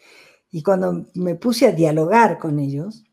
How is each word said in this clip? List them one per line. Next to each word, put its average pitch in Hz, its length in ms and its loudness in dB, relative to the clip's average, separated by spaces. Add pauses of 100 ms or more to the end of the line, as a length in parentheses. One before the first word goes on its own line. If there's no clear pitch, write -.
(520)
Y 165 100 -8
cuando 185 520 -2
me 180 200 -4
puse 233 320 0
a - 60 4
dialogar 165 680 2
con 147 200 -4
ellos 143 540 -6